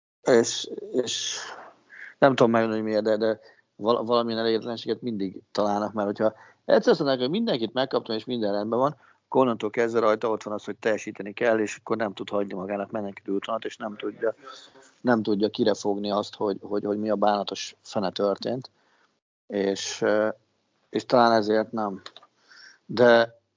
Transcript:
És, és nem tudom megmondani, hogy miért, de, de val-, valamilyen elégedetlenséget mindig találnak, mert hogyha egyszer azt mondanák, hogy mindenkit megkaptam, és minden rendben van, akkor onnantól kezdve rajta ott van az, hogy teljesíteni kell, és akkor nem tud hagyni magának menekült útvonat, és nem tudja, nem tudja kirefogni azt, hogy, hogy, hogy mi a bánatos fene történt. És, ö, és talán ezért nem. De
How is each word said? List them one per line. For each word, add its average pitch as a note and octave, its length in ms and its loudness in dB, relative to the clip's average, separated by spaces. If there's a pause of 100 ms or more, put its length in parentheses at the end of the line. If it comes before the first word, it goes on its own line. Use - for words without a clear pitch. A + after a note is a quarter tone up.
(220)
És, - 480 2 (220)
és - 460 -4 (800)
nem C#3 160 6
tudom A#2+ 160 6
megmondani, A2+ 320 2
hogy A2 80 -2
miért, G#2+ 140 2
de, A2 120 2
de A2 240 0 (360)
val-, A2 280 0
valamilyen A#2 340 0
elégedetlenséget A2+ 640 -2
mindig G2+ 400 -6 (100)
találnak, G#2 400 0
mert G#2+ 140 -2
hogyha G#2+ 260 0 (320)
egyszer A3 280 4
azt F3+ 60 2
mondanák, C3+ 240 0
hogy B2+ 80 -2
mindenkit E3+ 420 -2
megkaptam, B2+ 440 -2
és A2 80 -8
minden A2+ 280 -2
rendben G#2+ 260 -2
van, C#3 180 0 (320)
akkor C3 120 2
onnantól A2+ 300 0
kezdve A#2 300 0
rajta A2 300 2
ott G#2+ 120 -2
van G#2 120 -8
az, G#2 100 -10
hogy G2+ 120 -10
teljesíteni G#2 560 -4
kell, A2+ 280 2
és G#2 160 -2
akkor - 200 -4
nem G#2+ 180 -4
tud - 140 -10
hagyni G#2 260 -4
magának G2 360 -6
menekült G2+ 460 -6
útvonat, A2 280 -4
és A2 120 -10
nem G#2+ 200 -10
tudja, G#2+ 380 -4 (640)
nem A#2+ 220 2
tudja G#2+ 260 0
kirefogni G#2 640 -2
azt, G2+ 240 -2
hogy, G2+ 280 -4
hogy, G#2 220 -4
hogy G#2 140 -2
mi G#2+ 120 -2
a G#2 60 2
bánatos G2+ 640 0
fene F#2+ 300 -4
történt. A2 600 -2 (800)
És, G2 480 -2
ö, G#2+ 280 2 (640)
és - 160 -4
talán A#2+ 260 6
ezért G#2+ 400 2
nem. G#2 300 -6 (840)
De A#2 540 6 (160)